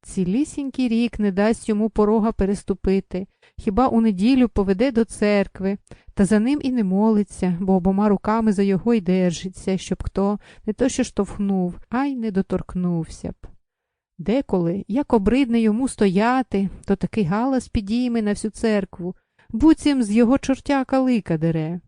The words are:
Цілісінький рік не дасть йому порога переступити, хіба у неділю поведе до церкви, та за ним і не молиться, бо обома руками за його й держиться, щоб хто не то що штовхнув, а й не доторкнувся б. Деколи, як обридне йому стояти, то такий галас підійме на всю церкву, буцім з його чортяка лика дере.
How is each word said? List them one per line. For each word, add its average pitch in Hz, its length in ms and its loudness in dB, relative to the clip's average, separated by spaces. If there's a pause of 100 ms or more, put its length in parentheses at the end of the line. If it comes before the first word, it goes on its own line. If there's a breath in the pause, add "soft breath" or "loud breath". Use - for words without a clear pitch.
Цілісінький 254 840 -4
рік 226 300 -2
не 208 140 0
дасть 208 360 0
йому 214 220 0
порога 214 420 2
переступити, 190 920 -2 (320 soft breath)
хіба 233 300 2
у 226 120 2
неділю 226 480 4
поведе 202 440 0
до 226 120 2
церкви, 202 720 -2 (360 loud breath)
та 202 100 4
за 214 140 4
ним 262 240 0
і 262 100 -2
не 233 120 0
молиться, 196 760 0
бо 190 120 0
обома 190 360 2
руками 220 440 2
за 190 100 0
його 196 320 2
й 226 60 2
держиться, 185 760 -2
щоб - 240 -6
хто 202 360 -2 (280 loud breath)
не 214 60 -4
то 254 160 0
що 254 160 -2
штовхнув, 190 760 -4 (100)
а 254 160 -2
й 277 120 -4
не 226 140 -4
доторкнувся 180 1000 -4
б. - 160 -18 (720)
Деколи, 190 680 -2
як 262 240 -2
обридне 233 480 2
йому 226 280 0
стояти, 202 800 0 (160)
то 196 120 0
такий 202 280 -4
галас 233 440 -2
підійме 233 540 -2
на 208 80 0
всю 208 200 -4
церкву, 196 680 -4 (340 soft breath)
буцім 285 520 4
з 202 80 -2
його 240 280 4
чортяка 269 640 0
лика 233 380 0
дере. 165 500 -2